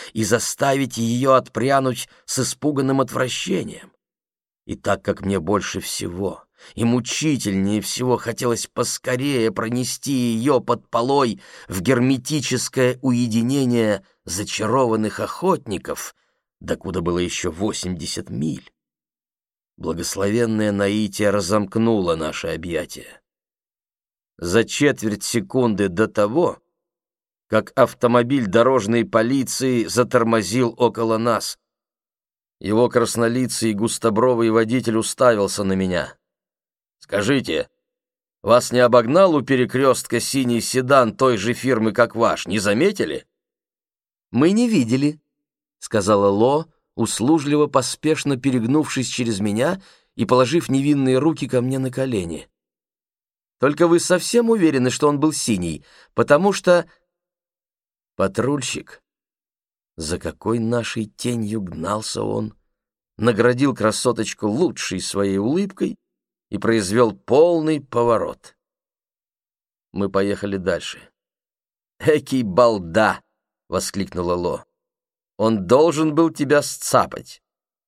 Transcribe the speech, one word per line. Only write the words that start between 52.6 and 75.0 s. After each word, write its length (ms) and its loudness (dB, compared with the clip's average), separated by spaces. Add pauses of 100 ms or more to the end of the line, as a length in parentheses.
«Только 300 2
вы 100 4
совсем 500 0
уверены, 400 2
что 200 2
он 100 0
был 140 2
синий? 500 -4 (300)
Потому 400 2
что...» 360 2 (1300)
Патрульщик, 880 -4 (920)
за 220 -6
какой 400 -4
нашей 480 -4
тенью 520 -6
гнался 640 -6
он, 320 -6 (640)
наградил 580 2
красоточку 720 -2
лучшей 540 -2
своей 360 -2
улыбкой 600 -2 (560)
и 60 -6
произвел 540 2
полный 680 2
поворот. 720 -2 (1400)
Мы 160 -4
поехали 500 -2
дальше. 520 -6 (880)
«Экий 460 0
балда!» 800 2 (460)
воскликнула 640 -4
Ло. 300 -4 (720)